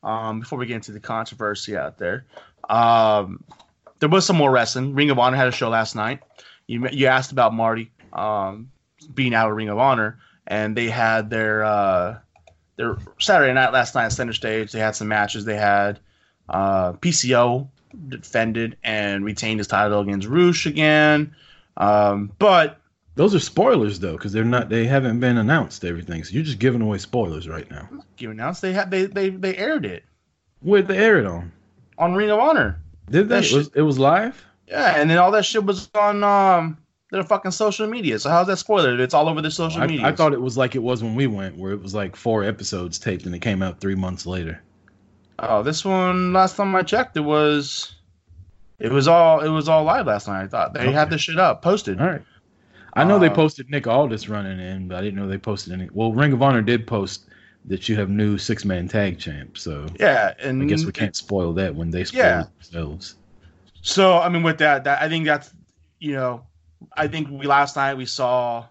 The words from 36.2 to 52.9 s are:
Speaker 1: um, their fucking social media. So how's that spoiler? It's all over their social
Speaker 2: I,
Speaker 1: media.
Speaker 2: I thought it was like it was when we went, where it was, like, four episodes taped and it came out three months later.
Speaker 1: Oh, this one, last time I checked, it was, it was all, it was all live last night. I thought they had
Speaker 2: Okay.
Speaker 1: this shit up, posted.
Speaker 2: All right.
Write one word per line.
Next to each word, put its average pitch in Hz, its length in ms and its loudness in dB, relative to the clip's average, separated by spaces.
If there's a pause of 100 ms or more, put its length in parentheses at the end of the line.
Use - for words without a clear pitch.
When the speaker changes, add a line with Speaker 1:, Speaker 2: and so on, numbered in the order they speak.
Speaker 1:
um, 190 540 4 (340)
their 190 120 -2
fucking 190 280 -2
social 214 360 -2
media. 196 320 -4
So 139 100 -4
how's 170 180 4
that 190 100 -2
spoiler? 156 400 2
It's 127 160 0
all 151 140 4
over 160 140 -2
their 156 100 -4
social 165 300 -4
Speaker 2:
I, - 60 0
Speaker 1:
media. 151 200 -2
Speaker 2:
I 156 60 2
thought 160 180 4
it 123 100 -2
was 127 160 -4
like 127 180 0
it 123 80 -2
was 120 200 -2
when 113 120 -4
we 135 120 0
went, 95 300 -6
where 95 160 -6
it 101 80 -8
was, 95 120 -14
like, 98 220 -6
four 110 300 -2
episodes 98 540 -6
taped 92 260 -6
and 90 100 -8
it 87 40 -10
came 98 220 -2
out 92 200 -6
three 98 140 -4
months 92 300 -6
later. 85 360 -8 (800)
Speaker 1:
Oh, 110 240 0
this 156 200 -4
one, 185 480 0
last 185 240 2
time 196 180 -2
I 185 100 2
checked, 226 340 -2
it 156 40 -2
was, 147 760 0 (840)
it 117 140 -4
was 139 160 4
all, 165 320 8
it 156 80 0
was 156 180 -2
all 160 160 4
live 190 220 2
last 104 240 -2
night. 95 140 -4
I 98 40 -8
thought 98 260 -2
they 123 180 0
had 151 160 2
Speaker 2:
Okay. - 80 -8
Speaker 1:
this 151 60 -2
shit 165 180 -4
up, 175 220 2
posted. 170 380 0
Speaker 2:
All 170 80 0
right. 165 140 -6 (720)